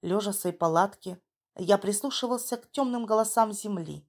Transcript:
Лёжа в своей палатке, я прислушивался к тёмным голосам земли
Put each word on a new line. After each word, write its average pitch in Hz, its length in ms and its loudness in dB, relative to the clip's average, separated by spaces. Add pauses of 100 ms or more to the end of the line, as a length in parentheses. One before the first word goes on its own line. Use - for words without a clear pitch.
Лёжа 196 300 -2
в 196 40 -4
своей 175 200 -4
палатке, 180 640 0 (360)
я 190 220 4
прислушивался 240 760 -2
к - 140 -12
тёмным 247 360 -2
голосам 220 460 4
земли 170 560 -6